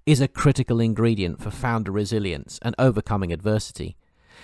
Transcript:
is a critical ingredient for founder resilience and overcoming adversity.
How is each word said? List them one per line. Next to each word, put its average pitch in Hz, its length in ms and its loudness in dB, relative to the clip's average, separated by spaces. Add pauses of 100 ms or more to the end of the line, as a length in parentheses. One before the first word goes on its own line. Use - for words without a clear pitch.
is 147 160 6
a 139 60 2
critical 127 520 2
ingredient 110 640 0
for 104 80 -8
founder 113 420 -4
resilience 98 680 -4
and 120 160 -4
overcoming 104 540 2
adversity. 101 680 -4 (460)